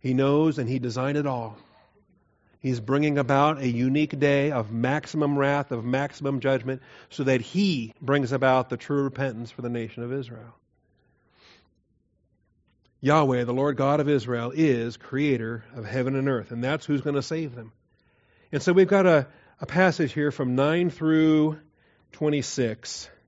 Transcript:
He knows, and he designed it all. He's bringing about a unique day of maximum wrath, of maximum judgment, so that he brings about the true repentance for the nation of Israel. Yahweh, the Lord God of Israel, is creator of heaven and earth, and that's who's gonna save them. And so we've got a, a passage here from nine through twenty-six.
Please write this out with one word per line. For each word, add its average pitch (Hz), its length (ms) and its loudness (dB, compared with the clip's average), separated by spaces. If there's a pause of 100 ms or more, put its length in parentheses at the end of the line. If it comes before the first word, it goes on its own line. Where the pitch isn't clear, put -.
He 131 120 -2
knows, 143 460 4
and 123 100 -2
he 127 100 -2
designed 127 380 -4
it 147 100 -2
all. 117 300 -6 (1000)
He's 127 220 -2
bringing 143 380 0
about 139 420 2
a 131 80 -2
unique 135 500 0
day 139 320 2
of 113 220 -4
maximum 143 680 -2
wrath, 139 320 0
of 117 140 -6
maximum 139 560 -4
judgment, 131 400 -2 (300)
so - 140 -6
that 127 180 2
he 147 580 -2
brings 135 320 0
about 131 380 2
the 120 80 -6
true 143 240 -2
repentance 127 480 -6
for - 100 -18
the 120 80 -6
nation 117 340 -6
of 120 120 -8
Israel. 117 420 -12 (2500)
Yahweh, 135 440 4
the 120 80 -4
Lord 135 240 0
God 139 240 2
of 143 80 0
Israel, 120 440 0
is 123 440 0
creator 120 680 -4 (140)
of 113 80 -12
heaven 127 320 -2
and 135 100 0
earth, 123 260 -2
and 120 120 -6
that's 143 220 -2
who's 143 160 0
gonna 143 200 -2
save 160 320 -8
them. 113 160 -16 (800)
And 147 120 -4
so 180 100 2
we've 185 160 6
got 196 180 4
a, 151 220 6 (320)
a 139 60 -10
passage 165 480 2
here 147 180 0
from 127 240 -2
nine 160 320 2
through 156 680 2 (540)
twenty-six. 135 1000 -4 (160)